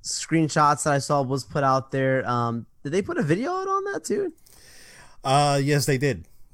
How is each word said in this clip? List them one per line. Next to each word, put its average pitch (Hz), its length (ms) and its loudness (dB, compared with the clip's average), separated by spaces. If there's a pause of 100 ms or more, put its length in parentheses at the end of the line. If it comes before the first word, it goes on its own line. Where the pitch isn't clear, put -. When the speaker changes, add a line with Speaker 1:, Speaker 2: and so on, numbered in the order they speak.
Speaker 1:
screenshots 151 800 0
that 151 80 2
I 139 60 2
saw 143 240 0
was 131 220 -4
put 147 200 -2
out 131 280 2
there. 131 360 0
Um, 120 380 -2 (160)
did 139 100 -6
they 185 100 2
put 339 160 -6
a 277 40 0
video 196 300 0
out 381 160 -4
on 392 240 -2
that - 120 -8
too? 392 300 -4 (920)
Speaker 2:
Uh, 143 380 4
yes, 143 240 2
they 143 100 2
did. 123 300 -2 (280)